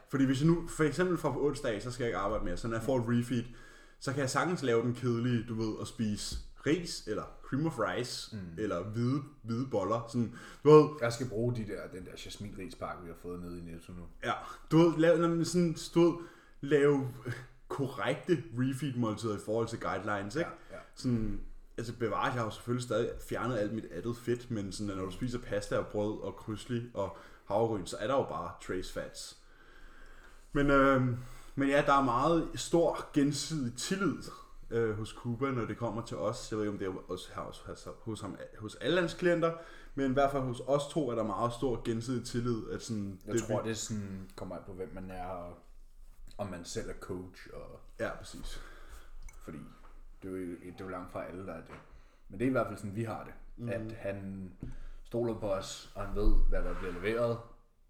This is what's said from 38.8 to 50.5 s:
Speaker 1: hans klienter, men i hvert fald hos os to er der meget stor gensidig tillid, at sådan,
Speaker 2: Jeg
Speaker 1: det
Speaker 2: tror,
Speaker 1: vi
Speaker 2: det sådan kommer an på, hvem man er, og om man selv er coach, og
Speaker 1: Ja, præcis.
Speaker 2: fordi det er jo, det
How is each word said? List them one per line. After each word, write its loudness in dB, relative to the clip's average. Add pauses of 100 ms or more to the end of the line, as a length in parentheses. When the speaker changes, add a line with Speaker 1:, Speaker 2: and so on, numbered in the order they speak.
Speaker 1:
hans 0
klienter, 4 (420)
men 2
i 2
hvert 6
fald 0
hos -4
os 4
to 2
er 0
der 2
meget 0
stor 0
gensidig 0
tillid, 0
at -4
sådan, -4
Speaker 2:
Jeg -6
Speaker 1:
det 2
Speaker 2:
tror, 0
Speaker 1:
vi -2
Speaker 2:
det -2
sådan -6
kommer -8
an -10
på, -12
hvem -8
man -8
er, -6
og -8 (800)
om -4
man -8
selv -6
er -6
coach, -10
og -14 (200)
Speaker 1:
Ja, -4
præcis. -8 (840)
Speaker 2:
fordi -10 (680)
det -8
er -6
jo, -4
det -8